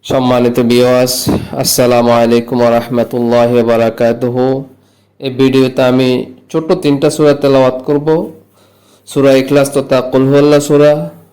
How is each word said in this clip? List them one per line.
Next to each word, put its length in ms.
সম্মানিত 540
ভিউয়ার্স, 440
আসসালামু 480
আলাইকুম 400
ওয়া 180
রাহমাতুল্লাহি 760
ওয়া 160
বারাকাতুহু। 760
এই 100
ভিডিওতে 500
আমি 200
ছোট্ট 180
তিনটা 340
সূরা 260
তেলাওয়াত 360
করব। 180
সূরা 220
ইখলাস 360
তথা 220
কুল 200
হুয়াল্লাহ 380
সূরা 240